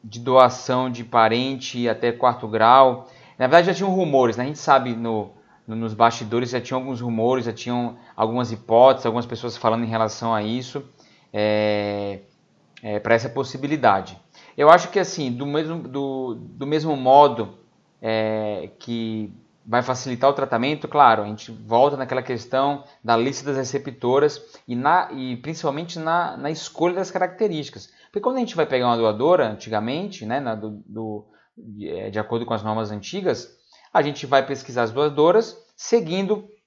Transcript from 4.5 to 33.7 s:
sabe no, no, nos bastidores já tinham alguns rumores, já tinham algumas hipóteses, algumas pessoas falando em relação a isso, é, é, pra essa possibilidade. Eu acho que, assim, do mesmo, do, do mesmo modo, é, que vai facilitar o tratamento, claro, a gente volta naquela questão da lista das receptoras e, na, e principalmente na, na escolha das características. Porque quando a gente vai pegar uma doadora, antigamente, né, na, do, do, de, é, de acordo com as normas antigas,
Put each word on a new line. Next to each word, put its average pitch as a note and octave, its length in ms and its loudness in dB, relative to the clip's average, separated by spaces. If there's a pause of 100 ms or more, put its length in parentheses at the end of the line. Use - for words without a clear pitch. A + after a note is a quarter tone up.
sabe B2 380 2
no, A2+ 340 -4 (340)
no, A2 120 -10
nos A2+ 180 -6
bastidores A#2 560 0
já B2 100 -4
tinham C3 200 -6
alguns B2+ 200 -8
rumores, A#2+ 440 0
já A#2 80 -4
tinham A#2+ 440 -6 (200)
algumas A#2 340 -2
hipóteses, A#2+ 560 6
algumas A#2+ 200 -2
pessoas A#2+ 300 -10
falando A#2 280 0
em A2+ 40 -6
relação A2+ 460 -2
a G#2+ 80 -2
isso, B2+ 400 -6 (500)
é, G#2 880 0 (640)
é, G#2 160 -6
pra A2+ 160 2
essa A#2 140 0
possibilidade. C3 920 -2 (360)
Eu D3 120 6
acho E3+ 200 8
que, G#3 100 -2
assim, D3+ 320 -2
do B2 160 -6
mesmo, D#3 320 -4
do, C3 560 -6
do A#2 320 -12
mesmo D3+ 300 -2
modo, C3 640 4 (420)
é, G#2+ 760 -2
que A2+ 520 -6 (340)
vai A#2 180 0
facilitar B2+ 460 -2
o C#3+ 40 4
tratamento, C#3 560 -2
claro, A#2+ 340 6
a G#2 40 -4
gente G#2+ 260 -12
volta A#2 440 2
naquela C3 260 -4
questão C3+ 600 -4 (220)
da A#2 100 2
lista C3 300 0
das C#3 140 -4
receptoras C3+ 840 -2 (260)
e, B2 80 -8
na, D3 380 0
e B2+ 240 -8
principalmente D#3 640 -8
na, E3 380 -4
na C#3 140 -8
escolha E3+ 440 -4
das F#3 160 -6
características. F3+ 800 -4 (180)
Porque - 140 -8
quando B3+ 160 -2
a B3+ 40 -2
gente A3+ 160 -4
vai D#3 100 2
pegar B2+ 200 0
uma A#2+ 100 2
doadora, A#2 520 2
antigamente, A2+ 760 -6
né, A#2+ 160 -4
na, A#2+ 140 -4
do, G#2+ 320 -12
do, G#2+ 400 -10 (300)
de, G#2 320 -14
é, F#2+ 220 -8
de G2+ 80 -6
acordo A#2 280 -4
com A#2 80 -4
as G#2 80 -4
normas G#2+ 280 -4
antigas, C#3+ 600 -6 (420)